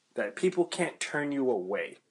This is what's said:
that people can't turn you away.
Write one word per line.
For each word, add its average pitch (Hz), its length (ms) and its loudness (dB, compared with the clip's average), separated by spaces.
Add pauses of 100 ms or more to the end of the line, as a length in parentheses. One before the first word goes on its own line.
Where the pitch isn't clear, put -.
(160)
that 104 180 -4
people 180 300 2
can't 170 340 -2
turn 147 320 -2
you 139 200 2
away. 92 480 -2 (120)